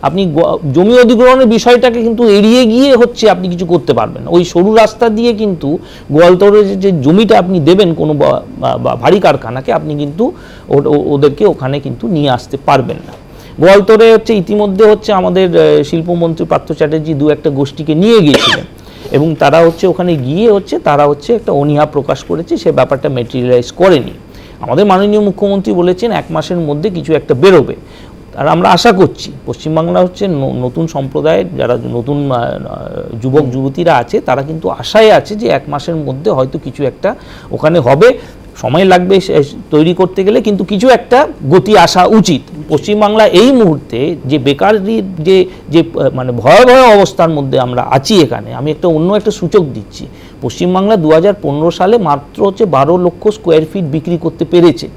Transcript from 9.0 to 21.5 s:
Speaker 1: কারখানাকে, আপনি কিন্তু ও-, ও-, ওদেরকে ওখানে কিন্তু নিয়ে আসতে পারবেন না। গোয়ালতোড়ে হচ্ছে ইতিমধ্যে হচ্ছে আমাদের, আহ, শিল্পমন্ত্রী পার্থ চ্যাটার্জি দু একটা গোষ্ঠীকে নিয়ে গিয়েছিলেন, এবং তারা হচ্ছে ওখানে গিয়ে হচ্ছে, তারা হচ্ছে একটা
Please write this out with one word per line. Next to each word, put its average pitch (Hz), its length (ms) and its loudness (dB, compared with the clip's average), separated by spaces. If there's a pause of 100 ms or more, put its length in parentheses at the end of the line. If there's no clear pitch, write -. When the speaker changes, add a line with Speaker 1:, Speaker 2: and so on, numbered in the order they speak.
Speaker 1:
কারখানাকে, 135 520 -2
আপনি 156 220 -4
কিন্তু 156 380 -4 (360)
ও-, 143 160 0
ও-, 147 300 0
ওদেরকে 143 320 0
ওখানে 139 340 -2
কিন্তু 127 280 -10
নিয়ে 147 220 0
আসতে 123 260 -6 (100)
পারবেন 135 300 0 (100)
না। - 60 -20 (480)
গোয়ালতোড়ে 202 520 6
হচ্ছে 220 220 2
ইতিমধ্যে 208 520 0
হচ্ছে 208 260 2
আমাদের, 185 360 0
আহ, 156 340 2
শিল্পমন্ত্রী 165 640 -4
পার্থ 160 260 -4
চ্যাটার্জি 156 420 -2
দু 147 140 0
একটা 147 220 0
গোষ্ঠীকে 143 440 -4
নিয়ে 214 260 4
গিয়েছিলেন, - 440 0 (460)
এবং 156 240 0
তারা 143 240 2
হচ্ছে 170 280 2
ওখানে 180 300 -2
গিয়ে 156 340 0
হচ্ছে, 202 280 -2
তারা 147 280 0
হচ্ছে 143 280 -2
একটা 208 180 -4